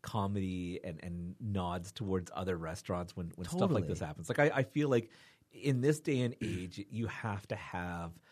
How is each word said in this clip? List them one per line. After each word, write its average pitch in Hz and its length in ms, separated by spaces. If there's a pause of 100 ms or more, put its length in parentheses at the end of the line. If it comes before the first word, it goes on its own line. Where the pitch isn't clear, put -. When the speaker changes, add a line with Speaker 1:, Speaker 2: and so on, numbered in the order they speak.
Speaker 1:
comedy 95 800
and, 82 200
and 87 360
nods 90 520
towards 95 420
other 90 240
restaurants 85 580
when, 85 200
when 90 120
stuff 120 220
like 92 160
this 82 140
Speaker 2:
Totally. 85 80
Speaker 1:
happens. 76 220
Like, 127 100
I, 147 160
I 135 80
feel 147 260
like 120 220 (400)
in 131 300
this 147 180
day 135 220
and 123 200
age, 95 480
you 113 180
have 101 420
to 110 60
have, 87 560 (200)